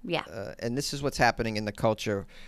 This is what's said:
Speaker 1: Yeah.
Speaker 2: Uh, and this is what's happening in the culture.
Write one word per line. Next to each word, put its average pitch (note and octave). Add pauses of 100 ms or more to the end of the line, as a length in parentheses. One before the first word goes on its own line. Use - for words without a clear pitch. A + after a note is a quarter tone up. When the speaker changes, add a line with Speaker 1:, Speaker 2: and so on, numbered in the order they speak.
Speaker 1:
Yeah. E3 (100)
Speaker 2:
Uh, G2
and A#2
this -
is C#3
what's C#3
happening A#2
in G#2+
the G#2
culture. G#2+ (220)